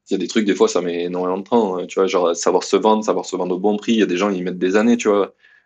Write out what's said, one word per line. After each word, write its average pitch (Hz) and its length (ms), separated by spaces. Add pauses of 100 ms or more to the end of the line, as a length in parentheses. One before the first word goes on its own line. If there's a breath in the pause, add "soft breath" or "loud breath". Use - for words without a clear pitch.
(100)
Il 101 40
y - 20
a - 20
des 92 80
trucs, 110 180
des 95 120
fois, 113 100
ça 90 140
met 87 240
énormément 90 340
de 98 60
temps, 101 340
hein, 90 80
tu - 140
vois, 95 80
genre 87 260
savoir 90 300
se - 100
vendre, 107 300
savoir 92 220
se 92 100
vendre 90 180
au 87 60
bon 104 160
prix. 113 160
Il 113 80
y - 20
a 90 40
des 87 100
gens, 101 140
ils 90 120
mettent 90 160
des 90 160
années, 117 220
tu 113 120
vois. 101 260 (320 soft breath)